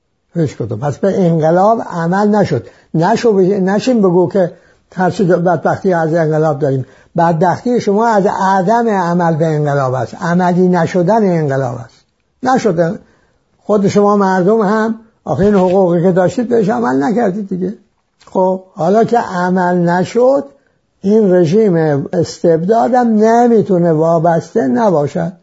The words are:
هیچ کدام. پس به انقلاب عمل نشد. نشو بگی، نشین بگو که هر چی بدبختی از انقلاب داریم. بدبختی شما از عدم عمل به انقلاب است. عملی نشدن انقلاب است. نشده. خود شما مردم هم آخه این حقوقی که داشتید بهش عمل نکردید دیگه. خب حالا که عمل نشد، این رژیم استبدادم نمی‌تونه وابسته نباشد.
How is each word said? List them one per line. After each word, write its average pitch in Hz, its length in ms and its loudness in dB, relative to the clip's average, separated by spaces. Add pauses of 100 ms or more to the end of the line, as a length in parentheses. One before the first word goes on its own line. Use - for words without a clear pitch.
(340)
هیچ 160 220 -4
کدام. 110 220 -8
پس 143 200 -6
به 190 280 0
انقلاب 170 640 2
عمل 180 380 -2
نشد. 180 380 0 (280)
نشو 208 380 0
بگی، 190 280 0
نشین 208 380 0
بگو 180 300 2
که 185 240 -2 (420)
هر 180 160 -2
چی 196 140 -2
بدبختی 175 680 0
از 165 220 -2
انقلاب 156 440 0
داریم. 135 280 -2 (300)
بدبختی 175 640 0
شما 208 260 0
از 208 200 2 (140)
عدم 196 480 0
عمل 175 460 0
به 160 120 0
انقلاب 143 480 -2
است. 123 260 -6
عملی 180 480 0
نشدن 180 680 0
انقلاب 135 360 -4
است. - 300 -18 (380)
نشده. 202 560 0 (600)
خود 202 300 0
شما 202 280 2
مردم 190 440 0
هم 220 400 -2 (240)
آخه 160 200 -2
این 208 100 2
حقوقی 185 480 2
که 185 100 2
داشتید 180 360 0
بهش 233 200 0
عمل 247 340 -2
نکردید 214 460 -2
دیگه. 180 260 -6 (520)
خب 185 360 -2 (120)
حالا 196 300 2
که 226 140 0
عمل 180 580 -2
نشد، 185 680 0 (560)
این 202 340 2
رژیم 180 420 2 (360)
استبدادم 214 1120 0
نمی‌تونه 220 680 2
وابسته 165 760 0
نباشد. 180 640 -2 (100)